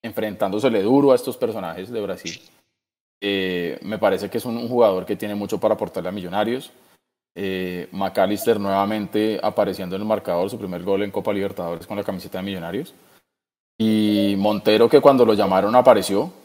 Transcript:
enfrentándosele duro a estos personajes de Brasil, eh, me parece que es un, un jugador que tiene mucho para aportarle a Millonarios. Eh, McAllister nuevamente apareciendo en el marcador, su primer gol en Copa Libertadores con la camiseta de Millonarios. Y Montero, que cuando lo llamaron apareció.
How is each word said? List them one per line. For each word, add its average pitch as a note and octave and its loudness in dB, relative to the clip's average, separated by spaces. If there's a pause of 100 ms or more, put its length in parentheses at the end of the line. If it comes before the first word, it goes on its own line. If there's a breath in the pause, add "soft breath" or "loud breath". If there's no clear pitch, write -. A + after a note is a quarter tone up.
enfrentándosele G#2+ -2
duro C3+ 4
a - 8
estos B2 -2
personajes F#2+ -6
de A2+ -6
Brasil, F#2 -8 (800)
eh, F#2 -2
me G2+ -8
parece G2 0
que A#2 -6
es G#2+ -6
un, A#2 -6
un A#2+ -6
jugador G2+ 2
que G2+ -4
tiene G#2 -8
mucho G2+ -4
para G#2+ 2
aportarle F2+ -6
a F#2 -6
Millonarios. G#2 -4 (640 soft breath)
Eh, F#2 -6
McAllister G2 0
nuevamente G2+ -2
apareciendo F#2+ -2
en G2+ -6
el G#2+ -6
marcador, G2 -2
su G#2 -10
primer F2+ -8
gol G2 0
en G2+ -4
Copa G#2 -4
Libertadores F#2 -6
con G#2 -10
la G2+ -6
camiseta F#2 -8
de F#2 -6
Millonarios. F#2+ -8 (840 soft breath)
Y G#2+ 2
Montero, G#2+ 4
que C#3+ 8
cuando C3+ 8
lo A2 6
llamaron G2 2
apareció. A#2+ 4 (120)